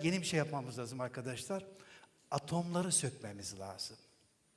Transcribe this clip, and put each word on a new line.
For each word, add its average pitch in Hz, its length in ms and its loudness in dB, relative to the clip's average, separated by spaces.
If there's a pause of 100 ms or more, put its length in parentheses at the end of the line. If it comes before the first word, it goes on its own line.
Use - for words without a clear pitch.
yeni 180 180 6
bir - 40 -2
şey - 120 4
yapmamız 139 420 2
lazım 123 220 -4
arkadaşlar. 127 640 -2 (640)
Atomları 170 600 2
sökmemiz 101 680 0
lazım. 95 380 -8 (600)